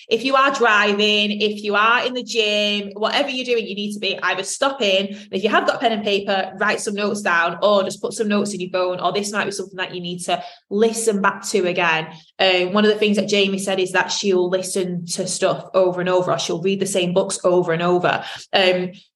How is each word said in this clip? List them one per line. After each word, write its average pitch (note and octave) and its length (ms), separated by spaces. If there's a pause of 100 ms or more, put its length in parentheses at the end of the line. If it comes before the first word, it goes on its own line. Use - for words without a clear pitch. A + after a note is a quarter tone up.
if A3 160
you C4+ 120
are C#4 180
driving, G#3 840
if G#3 240
you G3+ 100
are A3+ 320
in B3+ 80
the B3 80
gym, G#3 720
whatever A3+ 340
you're B3+ 160
doing, A#3 220
you F#3+ 80
need G#3 200
to G3+ 40
be F#3+ 240
either F#3 220
stopping, G3+ 640
and - 240
if F#3+ 100
you G#3+ 80
have E4 160
got - 140
pen A3+ 120
and G#3 120
paper, G3 540
write G#3 220
some G#3 140
notes G#3 280
down, F3 380
or G3+ 220
just - 180
put - 120
some G#3+ 160
notes G#3 260
in F3+ 60
your F3+ 100
phone, F#3 300
or F3+ 120
this G3+ 200
might G3 140
be G3 40
something F#3 260
that F#3 180
you F3+ 60
need F3 200
to F3 220 (280)
listen G#3+ 500
back G3+ 280
to F#3 180
again. E3+ 460 (260)
Um, F3+ 340
one G#3 120
of G#3+ 80
the G#3 60
things G#3 180
that - 120
Jamie G3 300
said F#3+ 220
is F3+ 120
that F3+ 200
she'll F3+ 360
listen F3+ 580
to - 200
stuff - 480
over F3+ 260
and F3+ 80
over, F3+ 220
or C#3+ 80
she'll E3+ 240
read G3 160
the F#3+ 80
same F3+ 280
books G3 280
over F3 300
and E3 100
over. F3 420 (280)
Um, F#3 400 (240)